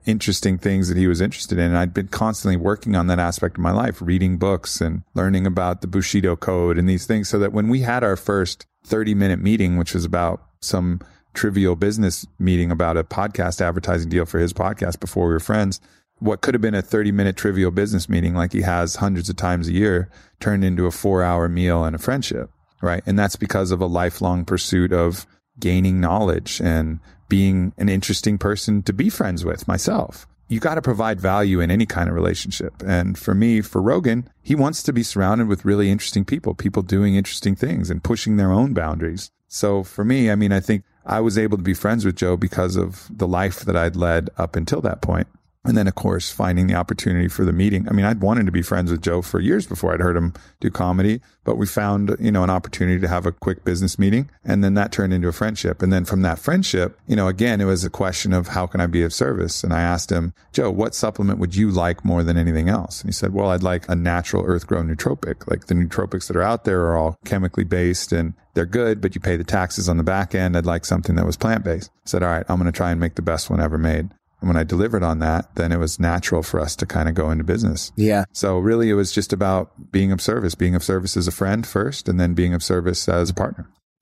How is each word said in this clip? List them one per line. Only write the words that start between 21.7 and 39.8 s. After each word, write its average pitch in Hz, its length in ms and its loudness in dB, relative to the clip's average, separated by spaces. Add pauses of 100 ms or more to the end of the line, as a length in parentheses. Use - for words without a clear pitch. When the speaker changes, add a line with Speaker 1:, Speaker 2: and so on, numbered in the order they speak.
Speaker 1:
and 80 100 -2
a 78 40 -6
friendship, 127 500 -4 (320)
right? 87 240 -2
And 98 120 2
that's 101 200 0
because 95 340 0
of 90 80 0
a 92 60 0
lifelong 87 580 0
pursuit 90 480 0
of 87 340 0 (340)
gaining 92 420 2
knowledge 87 600 0
and 80 380 0 (300)
being 95 480 2
an 101 120 0
interesting 98 480 0
person 104 460 0
to 104 100 0
be 147 160 2
friends 87 360 -2
with 82 220 -6
myself. - 580 -2 (220)
You 113 140 -2
gotta 160 200 -2
provide 110 380 0
value 95 400 2
in 85 100 2
any 104 160 4
kind 87 240 -2
of 87 60 -2
relationship. 87 720 -4
And 92 320 0
for 101 180 -2
me, 110 260 4
for 101 200 -2
Rogan, 123 480 0 (120)
he 147 140 0
wants 151 280 0
to 143 100 -2
be 117 100 0
surrounded 107 460 0
with 95 160 -2
really 101 260 4
interesting 101 320 0
people, 90 320 -4
people 98 280 -2
doing 98 320 2
interesting 98 400 0
things 87 360 -2
and 85 120 -4
pushing 110 340 0
their 95 140 4
own 123 220 2
boundaries. 82 560 -4 (200)
So 98 340 -2